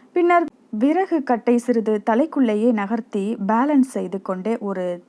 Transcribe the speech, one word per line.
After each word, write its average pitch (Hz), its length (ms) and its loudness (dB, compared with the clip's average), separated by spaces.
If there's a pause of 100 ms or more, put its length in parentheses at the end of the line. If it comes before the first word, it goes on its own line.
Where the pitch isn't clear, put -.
(160)
பின்னர் 349 320 4 (220)
விறகு 311 540 0
கட்டை 240 340 2
சிறிது 220 480 0
தலைக்குள்ளேயே 233 640 2
நகர்த்தி 214 680 -4 (100)
பேலன்ஸ் 262 440 2
செய்து 190 300 -6
கொண்டே 196 360 -4
ஒரு 180 520 -6